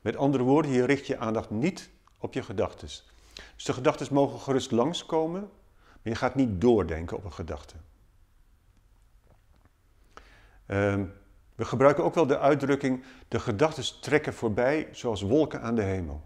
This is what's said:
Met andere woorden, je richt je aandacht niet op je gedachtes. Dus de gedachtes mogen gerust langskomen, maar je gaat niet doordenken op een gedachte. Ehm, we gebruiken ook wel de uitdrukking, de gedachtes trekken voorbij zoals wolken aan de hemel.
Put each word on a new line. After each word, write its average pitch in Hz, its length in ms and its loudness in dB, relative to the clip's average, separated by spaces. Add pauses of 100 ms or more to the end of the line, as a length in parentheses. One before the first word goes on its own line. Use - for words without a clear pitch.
Met 110 160 -4
andere 139 260 2
woorden, 143 280 4
je 123 140 4
richt 139 220 0
je 131 120 -4
aandacht 110 320 -4
niet 135 400 -4 (280)
op - 160 -10
je 127 80 -4
gedachtes. - 680 -6 (440)
Dus - 100 -18
de 147 80 -4
gedachtes 135 360 -2
mogen 139 320 0
gerust 131 300 -2
langskomen, 160 720 0
maar - 720 -12
je - 20 -2
gaat 123 200 -2
niet 117 260 0
doordenken 85 560 2
op - 80 -10
een 98 80 -12
gedachte. 80 420 -12 (3000)
Ehm, 101 380 0 (500)
we 110 100 -4
gebruiken 139 400 4
ook 170 100 0
wel 165 120 4
de 139 120 2
uitdrukking, 139 680 2 (240)
de 117 120 -2
gedachtes 131 600 -2
trekken 143 340 0
voorbij 120 580 0
zoals 107 300 -4
wolken 139 380 2
aan 117 140 -4
de 113 80 2
hemel. 87 440 -4